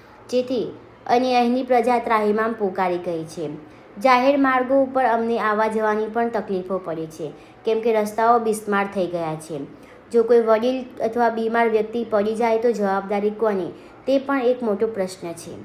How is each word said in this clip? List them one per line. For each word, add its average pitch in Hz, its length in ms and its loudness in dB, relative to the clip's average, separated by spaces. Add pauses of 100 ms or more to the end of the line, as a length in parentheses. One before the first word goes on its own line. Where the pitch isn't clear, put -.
(280)
જેથી 247 380 -2 (400)
અને 247 300 2
અહીંની 247 260 2
પ્રજા 247 360 2
ત્રાહિમામ 220 540 0
પોકારી 185 460 -2
ગઈ 170 260 -6
છે. 160 240 -8 (500)
જાહેર 254 400 4
માર્ગો 262 440 2
ઉપર 262 220 0
અમને 233 340 0
આવવા 214 300 0
જવાની 214 380 0
પણ 233 220 -2
તકલીફો 196 500 -4
પડે 165 280 -6
છે, 156 240 -10 (340)
કેમ 220 160 0
કે 233 120 2
રસ્તાઓ 220 480 2
બિસ્માર 208 540 -2
થઈ 185 120 -2
ગયા 170 300 -4
છે. 156 240 -10 (520)
જો 233 120 4
કોઈ 233 160 6
વડીલ 226 380 2 (260)
અથવા 226 260 0
બીમાર 226 380 0
વ્યક્તિ 220 360 0
પડી 214 300 0
જાય 226 240 2
તો 233 140 2
જવાબદારી 202 580 0
કોની, 208 420 -2 (340)
તે 269 120 2
પણ 269 240 -2
એક 247 200 2
મોટો 214 240 0
પ્રશ્ન 185 460 -6
છે. 165 220 -14 (100)